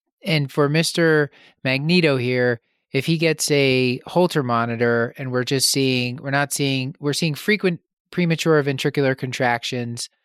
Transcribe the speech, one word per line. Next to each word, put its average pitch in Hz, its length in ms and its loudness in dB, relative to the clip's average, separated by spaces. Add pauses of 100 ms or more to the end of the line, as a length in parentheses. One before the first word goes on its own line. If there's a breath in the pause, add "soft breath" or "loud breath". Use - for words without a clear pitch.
(240)
And 151 260 -2
for 143 180 0
Mister 156 640 0 (320 soft breath)
Magneto 147 540 2
here, 123 440 0 (300)
if 135 140 -2
he 165 140 0
gets 156 320 0
a 131 560 2
Holter 175 360 0
monitor 117 760 0
and 131 120 -8
we're 123 140 -2
just 131 260 0
seeing, 127 460 0
we're 139 140 -6
not 139 220 -2
seeing, 135 480 -2
we're 143 120 -2
seeing 151 220 -2
frequent 196 460 -2 (300)
premature 160 520 2
ventricular 135 540 0
contractions, 120 920 -4 (160)